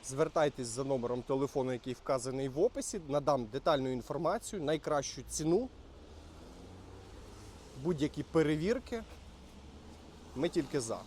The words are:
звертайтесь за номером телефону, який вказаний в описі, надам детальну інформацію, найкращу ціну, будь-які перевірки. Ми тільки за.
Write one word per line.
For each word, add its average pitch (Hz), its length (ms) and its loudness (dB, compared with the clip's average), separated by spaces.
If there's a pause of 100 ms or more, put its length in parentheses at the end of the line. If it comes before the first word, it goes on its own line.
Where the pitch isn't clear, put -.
звертайтесь 147 640 2
за 123 160 -2
номером 123 380 2
телефону, 135 500 2
який 123 220 -4
вказаний 135 540 0
в 131 120 -2
описі, 233 480 2
надам 139 360 4
детальну 131 480 4
інформацію, 160 720 0
найкращу 147 600 0
ціну, 175 460 4 (2250)
будь-які 147 400 2
перевірки. 165 800 2 (1300)
Ми 147 140 2
тільки 147 320 2
за. 110 260 -2